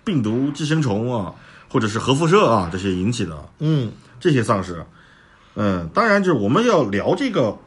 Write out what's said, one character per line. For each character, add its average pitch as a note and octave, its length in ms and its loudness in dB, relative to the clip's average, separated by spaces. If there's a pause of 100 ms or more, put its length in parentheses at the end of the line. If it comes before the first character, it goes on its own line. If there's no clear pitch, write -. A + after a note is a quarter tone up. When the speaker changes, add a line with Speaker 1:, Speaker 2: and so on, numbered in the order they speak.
Speaker 1:
病 D#3+ 180 -2
毒、 B2 280 -2
寄 D3 160 -6
生 D#3+ 160 0
虫 A#2 320 -2
啊， F#2+ 180 -6 (380)
或 C#3 100 0
者 A2 80 0
是 A2 100 -4
核 B2 160 0
辐 D#3+ 140 2
射 F#3+ 180 6
啊， G#2 240 2
这 F#2+ 60 -6
些 F#2+ 160 -2
引 F#2 180 0
起 G#2+ 140 -2
的 D#2+ 140 -8 (220)
Speaker 2:
嗯。 D3+ 300 0 (300)
Speaker 1:
这 E3+ 120 2
些 B2 100 2
丧 G2+ 200 0
尸。 E2+ 220 -10 (720)
嗯， F#3+ 400 -2
当 A3 120 2
然 G3+ 160 2
就 F#3 80 2
是 C#3 80 2
我 C#3+ 80 0
们 A3+ 200 2
要 F#3 160 4
聊 G2+ 320 0
这 C4 160 -2
个 B2+ 260 0 (100)